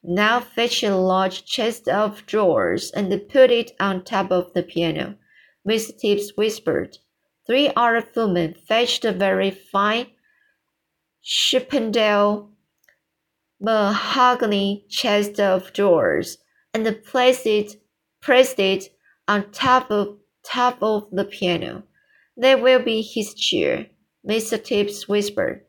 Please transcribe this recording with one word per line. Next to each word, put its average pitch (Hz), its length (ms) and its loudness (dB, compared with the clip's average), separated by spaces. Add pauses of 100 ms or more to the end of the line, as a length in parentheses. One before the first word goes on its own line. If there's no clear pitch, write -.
"Now 208 380 0
fetch 240 420 -4
a 202 160 0
large 185 480 0
chest 226 420 -4
of 208 380 -2
drawers 139 640 0
and 196 220 -4 (180)
put 262 220 6
it 233 280 -2
on 185 240 -2
top 190 280 -2
of 180 220 -2
the 175 100 -2
piano," 170 540 -4 (460)
Miss 220 300 -2
Tibbs 202 420 -2
whispered. - 640 -4 (480)
Three 277 300 2
other 233 260 2
footmen 180 540 -2 (120)
fetched 240 380 0
a 220 60 0
very 190 400 0
fine 214 560 -4 (1120)
Chippendale 214 1300 0 (1120)
mahogany 214 1300 0
chest 208 500 -2
of 190 340 0
drawers 147 640 2 (340)
and 220 300 -2
placed 254 420 2
it, 214 300 0 (440)
placed 254 400 4
it 190 300 0 (380)
on 202 240 -2
top 254 400 0
of 208 260 -2 (280)
top 247 360 -2
of 208 300 -2
the 190 140 -4
piano. - 580 -6 (540)
"There 262 200 4
will 247 260 4
be 220 180 -2
his 214 320 -6
chair," - 540 -2 (360)
Mister 220 340 -4
Tibbs 208 500 -4
whispered. 208 600 -2